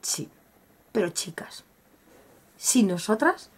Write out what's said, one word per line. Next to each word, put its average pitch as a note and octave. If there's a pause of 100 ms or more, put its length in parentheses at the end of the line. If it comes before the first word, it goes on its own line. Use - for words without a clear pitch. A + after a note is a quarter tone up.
Sí, - (640)
pero F3
chicas, - (920)
si -
nosotras G#3